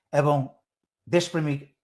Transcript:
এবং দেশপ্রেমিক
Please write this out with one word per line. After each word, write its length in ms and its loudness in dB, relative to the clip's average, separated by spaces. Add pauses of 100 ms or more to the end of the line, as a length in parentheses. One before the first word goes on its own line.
(120)
এবং 360 2 (600)
দেশপ্রেমিক 760 -2